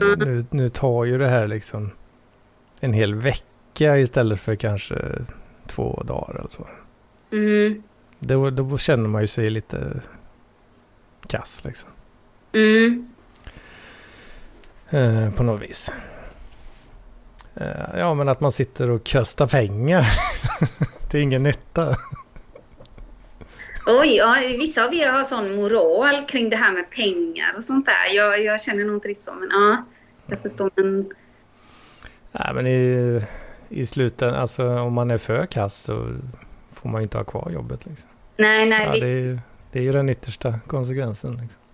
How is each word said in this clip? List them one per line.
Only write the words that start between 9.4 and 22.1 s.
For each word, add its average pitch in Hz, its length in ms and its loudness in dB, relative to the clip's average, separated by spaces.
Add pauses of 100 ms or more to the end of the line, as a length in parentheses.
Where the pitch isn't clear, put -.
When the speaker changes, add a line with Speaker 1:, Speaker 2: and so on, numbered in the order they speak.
Speaker 2:
lite - 500 -6 (1300)
kass, - 380 -8
liksom. - 260 -14 (640)
Speaker 1:
Mm. 220 560 4 (1800)
Speaker 2:
Eh, 113 400 4
på 101 120 0
något 113 200 0
vis. - 300 -6 (1600)
Eh, - 440 -8
ja, 175 160 0
men 143 140 0
att 131 120 0
man 143 120 2
sitter 123 380 -2
och 117 160 -2
köstar - 400 2
pengar 120 640 2 (500)
<laughs> - 520 -2
till 147 100 0
ingen 135 220 2
nytta. 143 540 0 (1900)